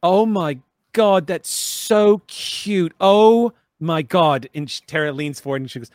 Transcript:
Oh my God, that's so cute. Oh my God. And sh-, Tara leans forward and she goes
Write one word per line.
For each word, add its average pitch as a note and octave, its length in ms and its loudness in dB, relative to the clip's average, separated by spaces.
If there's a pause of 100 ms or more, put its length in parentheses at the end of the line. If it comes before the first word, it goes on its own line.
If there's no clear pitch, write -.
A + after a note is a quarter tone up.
Oh F#3+ 220 2
my E3+ 340 -2 (340)
God, G3 340 2
that's F3+ 220 -8
so G#3 760 0
cute. - 720 -4
Oh A3 540 4 (260)
my D#3+ 220 -4
God. D3 520 0
And D3 160 -10
sh-, - 180 -12
Tara D3+ 240 -4
leans C#3+ 280 -8
forward C3+ 220 -6
and C3 100 -12
she B2+ 80 -12
goes A#2 160 -18